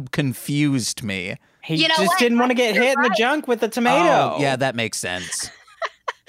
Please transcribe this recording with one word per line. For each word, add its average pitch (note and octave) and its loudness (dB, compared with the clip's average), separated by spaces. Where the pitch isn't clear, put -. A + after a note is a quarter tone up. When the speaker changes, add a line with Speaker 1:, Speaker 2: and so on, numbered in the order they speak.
Speaker 1:
confused C#3+ -2
me. G2 -6
Speaker 2:
He E3 -6
Speaker 3:
You D#4+ 2
know D#4+ 2
Speaker 2:
just D4+ 2
Speaker 3:
what? F#4 2
Speaker 2:
didn't A#3+ 4
wanna B3 2
get A#3 2
Speaker 3:
You're A#3 2
Speaker 2:
hit C4+ 2
in C#4 2
the B3 2
Speaker 3:
right. G#3+ 0
Speaker 2:
junk C#4 0
with A#3 0
the A3+ 0
tomato. B3 2
Speaker 1:
Oh, - -4
yeah, C#3 0
that B2+ -2
makes A2+ -4
sense. F2+ -8
Speaker 3:
<laughs> - -20